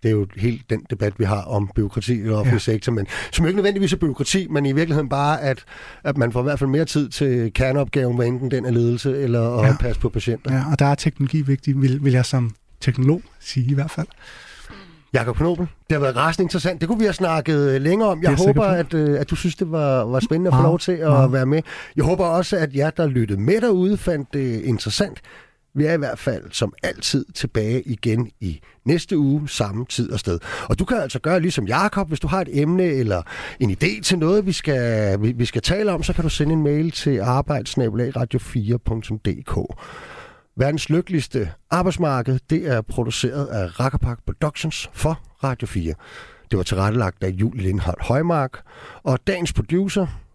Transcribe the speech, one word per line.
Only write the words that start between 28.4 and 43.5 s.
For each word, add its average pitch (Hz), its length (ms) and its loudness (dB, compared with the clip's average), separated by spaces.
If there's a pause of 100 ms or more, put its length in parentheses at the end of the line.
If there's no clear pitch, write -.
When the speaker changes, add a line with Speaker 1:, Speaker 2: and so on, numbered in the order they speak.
Speaker 1:
i 82 180 -6 (260)
næste 165 320 0
uge, 147 320 2
samme 107 360 -4
tid - 260 -4
og - 80 -4
sted. 85 200 -2 (300)
Og 92 100 0
du 185 60 0
kan 240 120 0
altså 139 220 -4
gøre 175 200 0
ligesom 156 280 -2
Jakob, 190 400 0
hvis 156 120 -4
du - 80 -4
har 185 140 -2
et 156 60 -4 (140)
emne 175 220 2
eller 120 380 0 (380)
en 117 120 2
idé 160 300 -2
til 180 180 2
noget, 185 260 2
vi 190 60 0
skal, 113 720 0
vi, 113 100 2
vi 120 140 0
skal 113 160 -2
tale 202 300 0
om, 165 120 -2
så - 100 -2
kan 170 100 0
du 160 60 2
sende 151 240 0
en 156 100 2
mail 151 280 2
til 139 280 0
arbejde 127 480 0
snabel 120 340 0
A 123 180 -2
radio 123 200 -2
fire 117 400 -2
punktum 110 400 -4
D - 80 -4 (200)
K. - 100 -2 (1000)
Verdens 143 320 0
lykkeligste 147 600 0 (220)
arbejdsmarked, 143 680 0 (100)
det 170 180 0
er 123 140 2
produceret 123 640 -2
af 95 340 -4